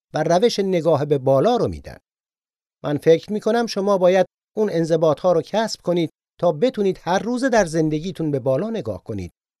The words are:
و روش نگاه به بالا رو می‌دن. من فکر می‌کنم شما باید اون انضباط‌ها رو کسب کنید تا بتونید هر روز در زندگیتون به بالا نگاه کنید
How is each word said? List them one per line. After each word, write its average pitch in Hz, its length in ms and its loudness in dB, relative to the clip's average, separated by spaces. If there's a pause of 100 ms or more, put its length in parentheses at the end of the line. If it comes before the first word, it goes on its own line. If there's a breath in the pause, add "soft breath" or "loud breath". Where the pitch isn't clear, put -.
(140)
و 151 100 -2
روش 185 360 2
نگاه 165 460 0
به 147 120 0
بالا 135 380 2
رو 190 120 -2
می‌دن. 73 300 -10 (840)
من 147 140 -4
فکر 165 360 2
می‌کنم 220 340 -2
شما 202 300 -2
باید 185 280 4 (300)
اون 214 140 -2
انضباط‌ها 165 600 2
رو 165 100 2
کسب 214 400 -4
کنید 175 280 0 (300)
تا 175 120 2
بتونید 196 500 0
هر 180 180 0
روز 233 240 -4
در 233 220 2
زندگیتون 156 680 -4
به 135 80 -2
بالا 135 300 -2
نگاه 117 340 -8
کنید 95 280 -10 (280)